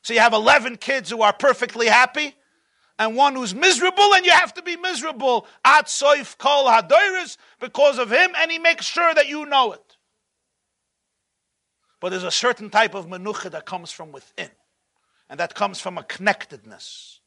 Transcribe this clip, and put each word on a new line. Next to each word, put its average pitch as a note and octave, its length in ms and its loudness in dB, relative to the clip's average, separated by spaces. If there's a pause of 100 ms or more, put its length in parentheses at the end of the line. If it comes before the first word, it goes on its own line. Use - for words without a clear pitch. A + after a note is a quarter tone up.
So A#3 100 -8
you A3+ 60 4
have A3+ 140 4
eleven A#3 420 2
kids B3+ 340 -6
who A3+ 120 -4
are G#3 120 4
perfectly A#3+ 540 -2
happy, B3+ 480 2 (640)
and A3 160 -2
one C#4 180 2
who's A#3 220 -8
miserable, F#4 580 2
and F#4 120 4
you F4+ 60 4
have E4+ 240 4
to F4+ 60 -16
be E4+ 140 -8
miserable. C4+ 720 -4 (180)
At D4 220 6
soif C#4+ 500 0
kol C#4 280 2
hadoiris, D4 720 2 (220)
because C#4 380 0
of A#3 140 -4
him, F4+ 260 2
and E4 140 -2
he E4 80 -8
makes E4 260 0
sure E4 280 0
that D4 140 2
you D4 180 -10
know C4 260 0
it. D#3 100 -20 (2250)
But F3+ 80 -8
there's F#3 140 -6
a F3+ 80 -6
certain A3 380 -4
type G#3 240 0
of F#3 140 -12
menucha F#3 440 -12
that D#3 140 -14
comes F3 260 -14
from D#3 200 -18
within, - 400 -18 (800)
and C#3+ 100 -16
that E3+ 160 -6
comes G3 260 -6
from F3+ 160 -10
a D#3 60 -12
connectedness. - 1200 -10